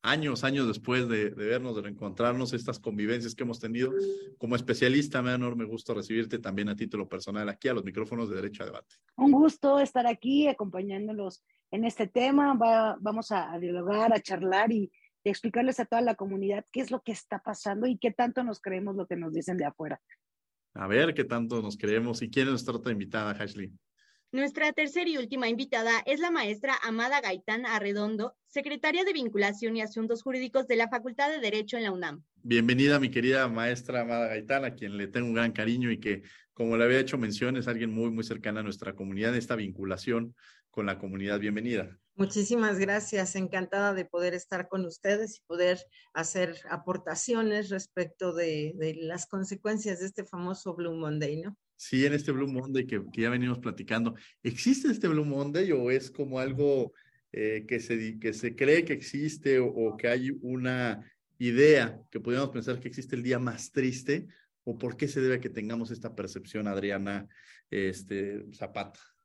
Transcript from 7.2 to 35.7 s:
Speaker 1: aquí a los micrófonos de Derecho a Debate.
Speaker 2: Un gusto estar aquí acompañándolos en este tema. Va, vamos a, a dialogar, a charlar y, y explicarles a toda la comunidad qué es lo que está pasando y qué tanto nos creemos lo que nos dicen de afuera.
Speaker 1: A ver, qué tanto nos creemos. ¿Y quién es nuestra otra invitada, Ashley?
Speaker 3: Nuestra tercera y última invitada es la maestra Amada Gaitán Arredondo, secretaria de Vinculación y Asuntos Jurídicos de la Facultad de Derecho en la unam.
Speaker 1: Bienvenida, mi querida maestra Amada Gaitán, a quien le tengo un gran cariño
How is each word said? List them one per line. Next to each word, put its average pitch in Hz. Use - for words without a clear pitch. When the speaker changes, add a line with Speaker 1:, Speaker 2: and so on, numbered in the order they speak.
Speaker 1:
aquí 101
a 127
los 104
micrófonos 110
de 101
Derecho 98
a -
Debate. -
Speaker 2:
Un 277
gusto 285
estar 254
aquí 269
acompañándolos 202
en 220
este 226
tema. 277
Va, 226
vamos 214
a, 175
a 170
dialogar, 180
a 214
charlar 190
y, 208
y 202
explicarles 233
a 220
toda 233
la 233
comunidad 196
qué 254
es 262
lo 254
que 226
está 202
pasando 208
y 254
qué 233
tanto 247
nos 220
creemos 196
lo 180
que 175
nos 165
dicen 180
de 160
afuera. 147
Speaker 1:
A 98
ver, 143
qué 143
tanto 117
nos 104
creemos. 113
¿Y 113
quién 135
es -
nuestra 120
otra 117
invitada, 104
Ashley? 101
Speaker 3:
Nuestra 285
tercera 311
y 320
última 247
invitada 226
es 285
la 339
maestra 247
Amada 233
Gaitán 220
Arredondo, 208
secretaria 294
de 392
Vinculación 214
y 220
Asuntos 226
Jurídicos 254
de 247
la 226
Facultad 254
de 311
Derecho 214
en 233
la 202
unam. 160
Speaker 1:
Bienvenida, 123
mi 135
querida 131
maestra 120
Amada 117
Gaitán, 110
a 127
quien 101
le 101
tengo 120
un 117
gran 117
cariño 117